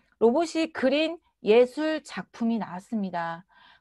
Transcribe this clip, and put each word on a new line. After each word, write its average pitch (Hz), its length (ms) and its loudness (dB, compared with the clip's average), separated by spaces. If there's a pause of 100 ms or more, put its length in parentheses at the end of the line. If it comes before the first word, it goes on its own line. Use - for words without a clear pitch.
(180)
로봇이 320 540 2
그린 311 460 0 (240)
예술 262 600 2
작품이 226 560 -6
나왔습니다. 175 880 -6 (360)